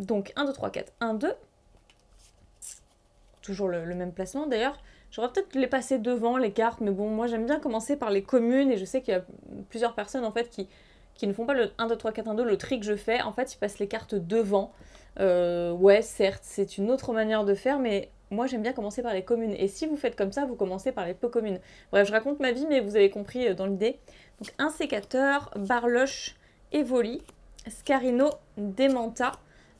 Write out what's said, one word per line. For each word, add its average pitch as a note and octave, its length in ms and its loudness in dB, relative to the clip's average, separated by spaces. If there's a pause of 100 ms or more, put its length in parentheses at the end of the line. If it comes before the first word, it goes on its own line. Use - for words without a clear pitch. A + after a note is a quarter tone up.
Donc, G3 340 -2
un, C#4+ 100 -2
deux, C#4 80 -2
trois, - 180 -6
quatre, - 280 -8
un, A3+ 160 -2
deux. D4+ 200 0 (2000)
Toujours F#3+ 280 -2
le, E3+ 180 -2
le F3 80 -6
même F3+ 180 -6
placement, F#3+ 340 -6
d'ailleurs. B3+ 320 0 (320)
J'aurais B3 220 -4
peut-être - 220 -2
les C4 120 2
passer C4 320 0
devant, A#3 380 0
les A#3 160 2
cartes, A3+ 280 0
mais G#3 100 0
bon, G3 180 0
moi A3 180 -2
j'aime A#3 200 -2
bien D4 140 0
commencer A#3+ 360 -2
par A3+ 140 -2
les G3+ 120 2
communes, C4 480 4
et A#3 60 2
je F#3+ 80 -4
sais - 160 -2
qu'il F#3+ 140 -2
y - 20 2
a F#3 80 -2 (460)
plusieurs A3+ 240 -2
personnes A#3 300 -6
en G#3+ 80 -2
fait A#3 180 -2
qui, F#3+ 180 -8 (500)
qui - 80 -2
ne G3+ 60 0
font A3 120 -4
pas C4+ 100 0
le A#3 240 2
un, A3+ 100 -2
deux, A#3 80 0
trois, A3+ 160 -4
quatre, A3+ 160 -6
un, G#3+ 60 -2
deux, A#3 100 0
le G#3+ 120 2
tri C4 220 -2
que G3+ 80 -6
je G#3 80 0
fais. A3+ 260 0
En G#3+ 120 -4
fait, C4 200 -4
ils - 60 -20
passent G#3 220 -4
les G3+ 80 -4
cartes A3 260 -8
devant. G3 580 0 (460)
Euh, F3 540 2
ouais, G3 280 8
certes, G3 440 0
c'est - 340 -4
une G3+ 120 2
autre C4 220 0
manière A3 320 2
de G3+ 100 4
faire, C4+ 260 0
mais G#3 300 0 (200)
moi A#3 160 -2
j'aime B3+ 160 -4
bien A#3+ 100 -2
commencer A#3+ 300 -6
par A#3 100 -2
les F#3+ 120 -2
communes. A3+ 340 0
Et F#3+ 80 2
si G3 200 -2
vous D4+ 100 -2
faites C4+ 200 -2
comme G3 160 0
ça, C#4 140 -2
vous B3 80 -4
commencez F#3+ 380 -2
par G3 120 -4
les F3 100 -4
peu A#3+ 140 -4
communes. A3 300 -2 (320)
Bref, G3+ 160 6
je G3+ 60 -4
raconte B3+ 260 0
ma C4 140 2
vie, C4+ 160 -2
mais C#4 120 4
vous G#3 140 -2
avez G3+ 160 8
compris, G#3+ 380 -2
euh, F#3 60 2
dans F#3+ 120 -4
l'idée. G3 320 0 (420)
Donc - 180 -16
un D4 120 0
sécateur, C#4 840 0
Barloche, A#3+ 800 0 (360)
Evoli, B3 480 0 (460)
Scarino, B3+ 640 2 (260)
Demanta, A#3+ 760 0 (480)